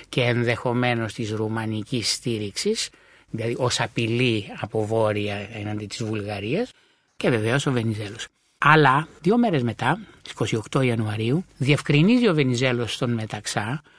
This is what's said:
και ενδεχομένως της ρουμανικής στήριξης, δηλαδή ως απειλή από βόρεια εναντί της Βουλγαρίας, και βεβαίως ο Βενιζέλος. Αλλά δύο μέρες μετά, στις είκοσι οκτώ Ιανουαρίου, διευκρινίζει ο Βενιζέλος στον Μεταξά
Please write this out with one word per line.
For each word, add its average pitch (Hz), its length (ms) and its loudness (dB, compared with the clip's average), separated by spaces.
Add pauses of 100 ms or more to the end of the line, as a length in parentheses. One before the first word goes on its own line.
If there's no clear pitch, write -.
και - 120 0
ενδεχομένως 120 920 0
της 107 180 -6
ρουμανικής 110 840 -4
στήριξης, 117 760 -4 (420)
δηλαδή 113 280 -4
ως 127 220 0
απειλή 117 640 0 (160)
από 107 260 -2
βόρεια 104 640 -2
εναντί 104 340 -8
της 107 180 -8
Βουλγαρίας, 107 640 -4 (460)
και - 140 0
βεβαίως 117 360 2
ο 147 60 2
Βενιζέλος. 107 540 -4 (320)
Αλλά 147 500 6 (120)
δύο 202 180 2
μέρες 190 240 2
μετά, 120 360 0 (200)
στις - 140 -18
είκοσι 117 240 -2
οκτώ 113 240 -2
Ιανουαρίου, 113 640 0 (120)
διευκρινίζει 160 720 4
ο 175 60 4
Βενιζέλος 127 600 2
στον 123 180 -2
Μεταξά 110 720 -4 (160)